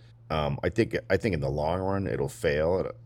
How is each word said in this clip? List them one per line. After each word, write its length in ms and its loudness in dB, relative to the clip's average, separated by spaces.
Um, 340 0
I 60 4
think, 260 0
I 80 4
think 160 0
in 80 -2
the 80 -2
long 320 0
run, 260 0
it'll 220 -2
fail. 500 2
It'll, 120 -4